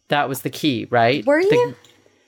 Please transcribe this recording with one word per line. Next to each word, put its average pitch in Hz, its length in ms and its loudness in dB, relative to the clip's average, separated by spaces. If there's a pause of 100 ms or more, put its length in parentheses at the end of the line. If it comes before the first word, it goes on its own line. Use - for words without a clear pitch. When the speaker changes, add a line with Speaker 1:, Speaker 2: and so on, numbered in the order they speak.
Speaker 1:
That 147 200 0
was 135 120 -8
the 147 80 -6
key, 120 400 -4
right? 120 360 2
Speaker 2:
Were 294 160 2
Speaker 1:
The, 403 140 2
Speaker 2:
you? 480 200 0 (520)